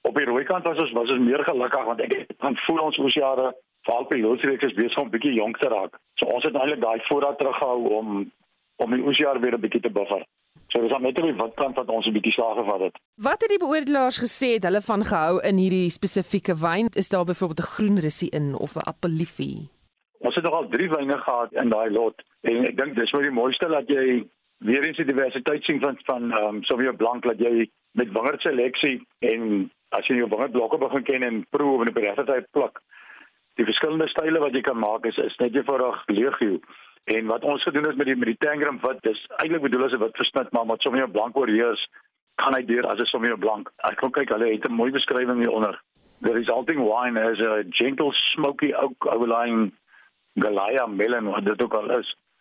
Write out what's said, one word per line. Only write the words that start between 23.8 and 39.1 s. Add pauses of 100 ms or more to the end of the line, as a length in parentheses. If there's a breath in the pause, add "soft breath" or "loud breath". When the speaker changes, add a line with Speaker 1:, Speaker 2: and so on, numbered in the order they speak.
Speaker 1:
jy (300)
weer
eens
die
diversiteit
sien
van,
van,
ehm,
Sauvignon
Blanc,
dat
jy (220)
met
wingerdseleksie (120)
en (180)
as
jy
jou
wingerdblokke
begin
ken
en
proe
en
op
die
regte
tyd
pluk, (760 loud breath)
die
verskillende
style
wat
jy
kan
maak
is,
is
net
eenvoudig
legio. (460 loud breath)
En
wat
ons
gedoen
het
met
die,
met
die
Tangram
wit,
is (100)